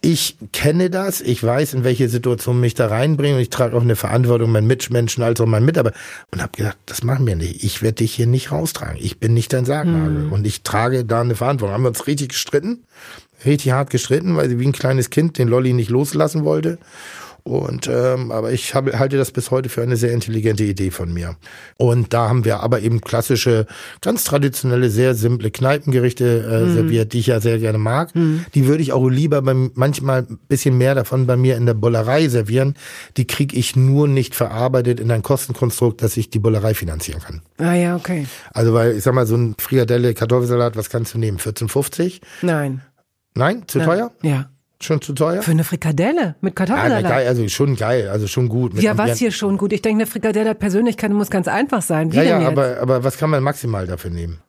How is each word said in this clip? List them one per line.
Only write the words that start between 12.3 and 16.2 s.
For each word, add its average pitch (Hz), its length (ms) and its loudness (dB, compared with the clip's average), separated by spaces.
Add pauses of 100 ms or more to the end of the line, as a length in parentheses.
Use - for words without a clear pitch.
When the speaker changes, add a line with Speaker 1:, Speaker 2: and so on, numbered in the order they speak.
Speaker 1:
richtig 139 280 2
hart 139 180 0
gestritten, 165 460 0
weil 143 120 2
sie 120 120 0
wie 127 60 0
ein 139 60 2
kleines 131 380 0
Kind 156 280 0
den 123 100 2
Lolli 127 240 2
nicht 113 180 0
loslassen 151 540 0